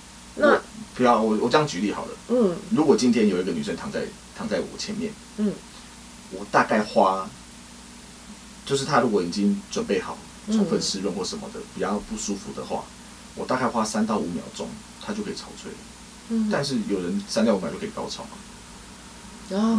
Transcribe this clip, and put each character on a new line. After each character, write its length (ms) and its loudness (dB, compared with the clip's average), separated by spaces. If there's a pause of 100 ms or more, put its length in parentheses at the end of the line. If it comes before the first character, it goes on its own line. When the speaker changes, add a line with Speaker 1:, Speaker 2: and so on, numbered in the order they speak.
(360)
Speaker 1:
那 120 6
Speaker 2:
我， 140 8 (340)
不 80 2
要， 180 8
我， 200 4
我 80 4
这 80 6
样 80 6
举 140 -4
例 140 2
好 120 -6
了。 60 -10 (180)
Speaker 1:
嗯。 280 4 (140)
Speaker 2:
如 140 4
果 120 8
今 160 4
天 160 6
有 100 2
一 60 0
个 80 -2
女 100 -4
生 140 -4
躺 120 -8
在， 120 -4 (340)
躺 140 -8
在 100 0
我 180 -6
前 180 -8
面， 180 -4 (240)
Speaker 1:
嗯。 160 2 (760)
Speaker 2:
我 200 -8
大 120 4
概 200 2
花， 440 2 (1400)
就 120 0
是 100 0
她 140 4
如 100 4
果 140 4
已 80 -2
经 280 2 (120)
准 120 0
备 160 0
好， 160 -6 (320)
Speaker 1:
嗯。 80 2
Speaker 2:
充 100 6
分 160 2
湿 180 -2
润 160 -2
或 80 -4
什 140 -6
么 160 -10
的， 60 -10 (140)
比 80 -8
较 180 0 (100)
不 80 -6
舒 180 -4
服 200 -10
的 80 -8
话， 200 -6 (520)
我 100 -6
大 120 0
概 100 0
花 160 0
三 220 0
到 120 0
五 100 0
秒 160 -4 (120)
钟， 120 -6 (360)
她 80 -6
就 120 -4
可 80 -6
以 20 -8
潮 140 -10 (120)
吹 120 -12
了。 60 -14 (520)
Speaker 1:
嗯。 220 2
Speaker 2:
但 120 2
是 140 0 (100)
有 140 0
人 260 -2
三 160 2
到 120 6
五 40 0
秒 120 -4
就 80 -8
可 60 -4
以 100 -6
高 120 -6
潮 160 -10
吗？ 60 -12 (1200)
Speaker 1:
哦， 300 2